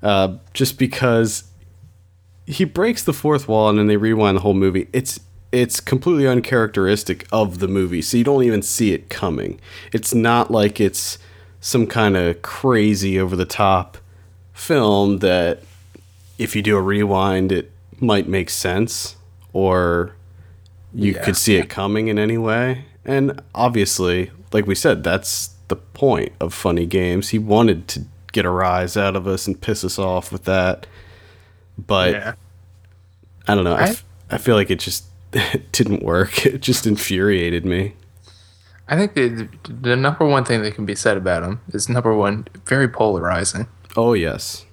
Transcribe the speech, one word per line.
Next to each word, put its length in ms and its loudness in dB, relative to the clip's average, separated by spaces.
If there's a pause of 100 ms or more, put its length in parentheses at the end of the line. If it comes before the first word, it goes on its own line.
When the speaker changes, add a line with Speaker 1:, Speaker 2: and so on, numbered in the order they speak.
Speaker 1:
uh, 320 2 (180)
just 240 -2
because 680 0 (1000)
he 200 -2
breaks 380 -2
the 100 0
fourth 340 0
wall 220 4
and 100 4
then 80 4
they 100 4
rewind 400 2
the 40 0
whole 120 4
movie. 380 2
It's, 280 -4 (340)
it's 260 0
completely 480 2
uncharacteristic 1040 0
of 280 0
the 100 -2
movie, 320 0
so 160 -2
you 80 4
don't 180 2
even 180 2
see 300 0
it 180 -4
coming. 520 -6 (320)
It's 200 -4
not 380 2
like 300 2
it's 360 -2 (440)
some 260 0
kinda 480 2
crazy 840 0
over-the-top 800 0 (560)
film 680 2
that 400 2 (760)
if 180 -6
you 60 -2
do 140 2
a 60 2
rewind, 720 2
it 180 -4 (300)
might 260 2
make 220 -2
sense 680 -4 (380)
or 600 2 (800)
you 200 0
Speaker 2:
Yeah. 100 -6
Speaker 1:
could 140 0
see 180 2
it 140 2
coming 400 -2
in 100 0
any 180 0
way. 480 -2 (200)
And 360 -2 (140)
obviously, 760 0 (200)
like 160 0
we 80 0
said, 300 0
that's 460 -4 (180)
the 80 -2
point 640 -2
of 120 -6
Funny 320 -2
Games. 440 -2
He 100 -2
wanted 500 2
to 120 -8 (320)
get 120 0
a 40 0
rise 480 0
out 180 0
of 120 -4
us 200 -4
and 140 -6
piss 240 -4
us 120 -6
off 340 -4
with 120 -10
that. 420 0 (920)
But 340 2
Speaker 2:
Yeah. 220 -4 (1120)
Speaker 1:
I 80 2
don't 80 2
know. 120 2
I 100 -2
Speaker 2:
I 40 2
Speaker 1:
f-, 160 -8 (260)
I 60 -4
feel 180 2
like 140 2
it 100 0
just 260 -8 (260)
<laughs> 400 -4
didn't 320 0
work. 420 0
It 160 0
just 240 -2
infuriated 800 0
me. 280 -2 (960)
Speaker 2:
I 100 0
think 180 0
the, 140 2
the, 200 -8 (240)
the 220 0
number 300 2
one 180 4
thing 180 0
that 140 -4
can 100 -6
be 80 -4
said 240 0
about 240 -2
him 280 -6
is, 200 -6
number 240 0
one, 340 0 (180)
very 240 2
polarizing. 800 -2 (280)
Speaker 1:
Oh, 180 2
yes. 600 -4